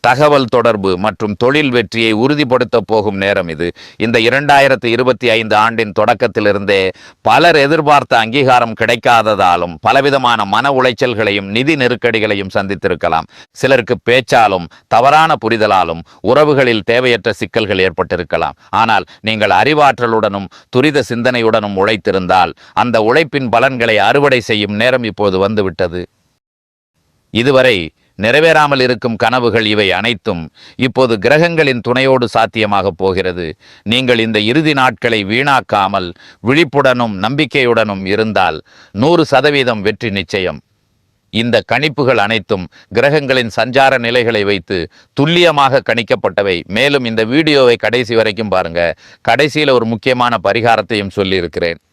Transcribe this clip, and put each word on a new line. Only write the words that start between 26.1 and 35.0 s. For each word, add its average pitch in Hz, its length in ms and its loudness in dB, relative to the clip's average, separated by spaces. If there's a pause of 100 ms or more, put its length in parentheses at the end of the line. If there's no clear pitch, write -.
இதுவரை 127 440 4 (460)
நிறைவேறாமல் 147 600 2
இருக்கும் 117 380 -2
கனவுகள் 113 500 0
இவை 104 140 2 (100)
அனைத்தும் 101 440 -4 (460)
இப்போது 127 280 0 (100)
கிரகங்களின் 151 600 0
துணையோடு 127 460 2
சாத்தியமாகப் 104 680 -2
போகிறது. 90 440 -2 (460)
நீங்கள் 123 320 0
இந்த 110 140 -2 (100)
இறுதி 151 320 0
நாட்களை 117 400 0 (100)